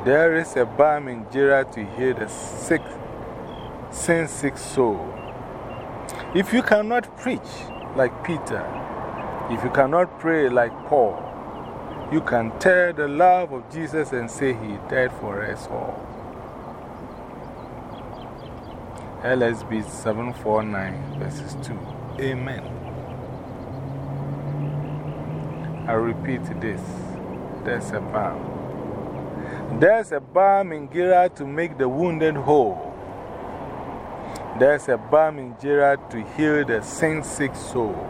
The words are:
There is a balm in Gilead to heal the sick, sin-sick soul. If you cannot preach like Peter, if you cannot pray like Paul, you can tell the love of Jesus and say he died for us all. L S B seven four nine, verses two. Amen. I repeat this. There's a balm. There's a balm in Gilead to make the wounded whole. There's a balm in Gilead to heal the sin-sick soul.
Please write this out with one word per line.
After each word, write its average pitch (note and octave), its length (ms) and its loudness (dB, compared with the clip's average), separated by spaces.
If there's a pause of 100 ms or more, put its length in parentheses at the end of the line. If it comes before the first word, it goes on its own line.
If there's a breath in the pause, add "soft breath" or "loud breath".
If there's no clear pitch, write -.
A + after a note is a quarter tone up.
There D#3+ 320 8
is E3 180 -2
a B2 120 4
balm D3 420 4
in A#2 240 -6
Gilead C#3 400 6
to A2 120 -6 (120)
heal B2+ 180 2
the G#2+ 140 -4
sick, - 540 -2 (1080)
sin-sick D#3+ 680 0
soul. A2+ 420 2 (1300 loud breath)
If F#3+ 180 4
you B3 100 6
cannot A3 540 4
preach - 240 -2 (560)
like B2+ 260 2
Peter, B2+ 400 -2 (880)
if A2+ 140 -2
you B2 60 0
cannot D3+ 500 6
pray D#3+ 300 4
like A#2+ 220 6 (140)
Paul, A2 320 6 (920)
you D#3 80 2
can A#2 400 2
tell F3+ 320 6
the D3 160 0
love F3 440 6
of A#2+ 200 -8
Jesus D3+ 400 -2
and A#2+ 180 -2
say C3+ 220 0
he A2 240 -4 (120)
died B2+ 220 2 (100)
for G#2 220 -4
us G#2 260 -6
all. - 300 -6 (3250)
L B2+ 180 2
S A2+ 220 2
B A2 180 -4
seven A2+ 520 -4
four A2 280 2
nine, G2 560 -6
verses - 380 -8 (100)
two. A2+ 120 -8 (420)
Amen. C3 540 -4 (3000)
I A#2+ 60 0
repeat A2+ 500 0 (180)
this. A2 200 -4 (840)
There's A#2+ 300 -4
a - 80 -2
balm. - 1800 -6
There's G3+ 320 8
a D3 80 0
balm F#3+ 540 4
in D3 160 -6
Gilead F3+ 480 6
to C#3+ 100 -6
make D3+ 320 -2
the C3 100 4
wounded D#3+ 460 2
whole. C#3 580 4 (1700 loud breath)
There's C#3 300 6
a B2 80 4
balm D3+ 420 4
in B2+ 220 -10
Gilead C#3+ 400 6 (100)
to A2 140 -6 (100)
heal D3+ 300 4
the A2+ 180 0
sin-sick D3+ 720 -2
soul. A2 400 -2 (160)